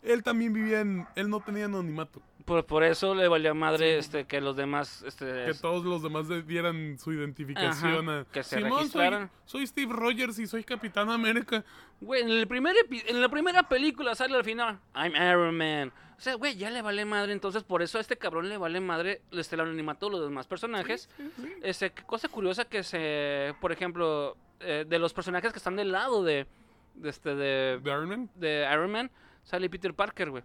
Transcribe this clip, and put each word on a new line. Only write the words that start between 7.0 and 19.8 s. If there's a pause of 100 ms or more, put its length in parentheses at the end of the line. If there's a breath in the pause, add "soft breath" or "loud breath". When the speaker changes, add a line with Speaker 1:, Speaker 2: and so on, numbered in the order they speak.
Speaker 1:
identificación
Speaker 2:
Ajá,
Speaker 1:
a,
Speaker 2:
que
se
Speaker 1:
"Simón,
soy,
Speaker 2:
registraran. (140)
Speaker 1:
soy
Steve
Rogers
y
soy
Capitán
América". (380 loud breath)
Speaker 2:
Güey,
en
el
primer
epi-,
en
la
primera
película
sale
al
final, (160)
"I'm
Iron
Man". (260 loud breath)
O
sea,
güey,
ya
le
vale
madre,
entonces
por
eso
a
este
cabrón
le
vale
madre, (100)
este,
el
anonimato